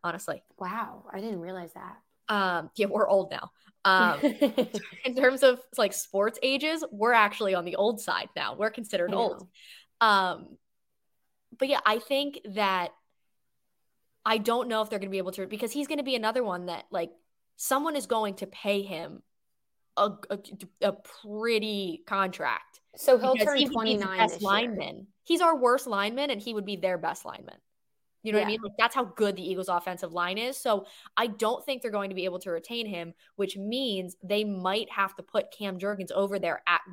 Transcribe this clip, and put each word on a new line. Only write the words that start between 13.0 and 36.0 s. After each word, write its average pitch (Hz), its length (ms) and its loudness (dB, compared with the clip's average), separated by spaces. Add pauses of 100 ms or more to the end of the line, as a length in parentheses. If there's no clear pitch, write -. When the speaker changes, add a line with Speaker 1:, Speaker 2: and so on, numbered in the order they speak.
Speaker 1:
I 226 120 2
don't 233 300 0
know 220 140 0
if 214 80 -4
they're 214 80 -4
gonna 196 120 -8
be 190 80 -4
able 185 140 -4
to, 190 140 -8
because 214 260 -6
he's 285 140 -4
gonna 294 160 -4
be 254 140 -2
another 226 260 0
one 180 240 -4
that, 175 240 -8
like, 170 220 -4 (440)
someone 294 400 0
is 233 100 -4
going 214 280 -2
to 196 120 -10
pay 202 360 -2
him 165 400 -10 (720)
a, 202 160 2 (180)
a, 202 80 -2 (440)
a 202 100 2
pretty 208 1120 -4
contract 185 720 -2 (160)
Speaker 2:
So 254 220 6
he'll 254 140 2
Speaker 1:
because 233 160 4
Speaker 2:
turn 285 100 2
Speaker 1:
he 285 60 6
would 254 60 0
be 294 40 -6
the - 0 -
Speaker 2:
twenty-nine 208 440 0
Speaker 1:
best 208 160 4
Speaker 2:
this 170 80 -8
year. 196 80 2
Speaker 1:
lineman. 202 560 -2 (180)
He's 339 160 2
our 330 160 6
worst 254 300 4
lineman, 233 440 -2
and 214 100 -4
he 233 140 -8
would 208 120 -4
be 202 100 -4
their 180 220 -2
best 160 260 -6
lineman. - 320 -14 (680)
You 220 100 -4
know 214 60 4
what 208 80 2
I 208 40 -2
Speaker 2:
Yeah. 220 80 -2
Speaker 1:
mean? 226 40 -10
Like, 202 160 -12
that's 233 160 4
how 254 100 2
good 202 320 0
the 180 120 -8
Eagles' 185 200 -4
offensive 175 440 -2
line 175 260 -2
is. 247 180 -4
So 208 300 0 (300)
I 233 120 2
don't 220 360 -2
think 269 180 -4
they're 233 80 -4
going 202 200 -4
to 190 40 -10
be 185 120 -4
able 180 140 -4
to 185 100 -8
retain 220 360 -6
him, 170 280 -8 (220)
which 196 200 -4
means 202 680 -4
they 208 220 0
might 196 460 -2
have 196 260 -2
to 185 60 -14
put - 300 -2
Cam 196 260 -6
Jurgens 196 340 -4